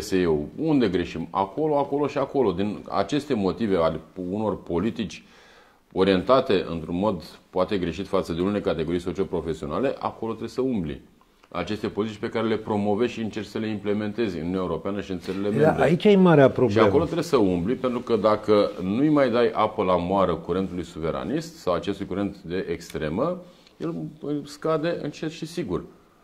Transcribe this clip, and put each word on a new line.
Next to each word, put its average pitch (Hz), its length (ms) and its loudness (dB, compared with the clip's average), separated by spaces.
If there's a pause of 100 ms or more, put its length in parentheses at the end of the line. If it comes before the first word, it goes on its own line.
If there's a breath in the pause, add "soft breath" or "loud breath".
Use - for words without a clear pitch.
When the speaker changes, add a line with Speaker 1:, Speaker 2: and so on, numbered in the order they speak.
Speaker 1:
S - 100 -10
E-ul? 82 340 2 (100)
Unde 139 320 2
greșim? 85 420 -2
Acolo, 147 480 0
acolo 143 300 0
și 139 100 -6
acolo. 131 340 0
Din 92 380 -4
aceste 131 440 -2
motive 95 440 0
ale 80 220 2 (320)
unor 104 320 -4
politici 95 600 -4 (720 soft breath)
orientate 95 760 4
într-un 85 280 -4
mod 95 260 0 (260)
poate 92 280 0
greșit 87 300 -4
față 90 260 -2
de 82 80 -2
unele 101 200 0
categorii 85 380 -2
socioprofesionale, 85 1000 -4
acolo 110 320 -6
trebuie 113 180 -10
să - 120 -4
umbli. 98 400 -4 (480)
Aceste 101 380 -4
politici 107 320 -4
pe 113 100 -6
care 113 180 -2
le 110 100 0
promovezi 104 560 0
și 113 80 -8
încerci 104 260 -6
să - 100 -10
le 110 100 -4
implementezi 104 680 -2
în 78 60 -6
Uniunea 92 200 -2
Europeană 90 400 -4
și 95 100 -12
în 87 80 -4
țările 98 300 -4
Speaker 2:
Da, 139 160 4
Speaker 1:
membre. 156 180 4
Speaker 2:
aici 160 200 2
e 208 120 8
marea 165 320 10
Speaker 1:
Și - 40 6
Speaker 2:
problemă. 110 360 4
Speaker 1:
acolo 139 160 4
trebuie 160 200 -2
să - 140 2
umbli, 92 360 2
pentru 120 260 -2
că 117 160 0
dacă 104 560 4 (120)
nu-i 120 260 2
mai 143 220 4
dai 117 220 4
apă 107 300 0
la 92 120 4
moară 90 400 2
curentului 90 480 -4
suveranist 80 720 -6
sau 90 160 -2
acestui 95 320 -4
curent 95 320 -4
de 87 320 -6
extremă, 85 720 -4 (360 soft breath)
el 165 180 -6 (500)
scade 156 560 -2
încet 151 300 -8
și 160 140 -12
sigur. - 380 -6 (400)